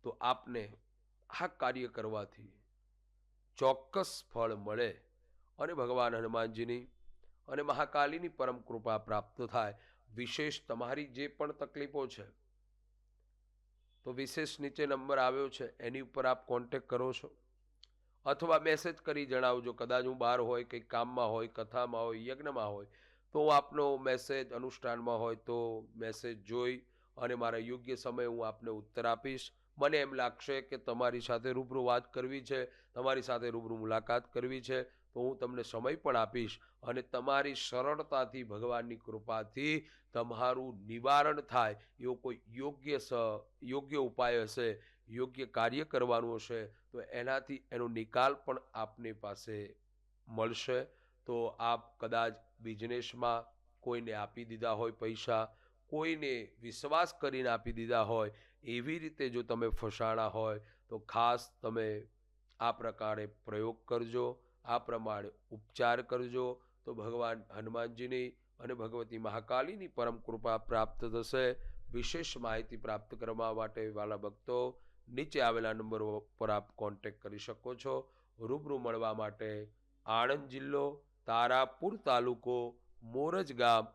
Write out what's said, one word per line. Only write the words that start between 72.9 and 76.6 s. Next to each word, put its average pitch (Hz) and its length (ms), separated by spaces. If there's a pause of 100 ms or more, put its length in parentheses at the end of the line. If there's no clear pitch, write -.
કરવા 113 400
માટે 110 340
વાલા 104 280
ભક્તો 123 640 (280)
નીચે 131 340
આવેલા 113 300
નંબર 107 480 (180)
પર 107 120
આપ 104 200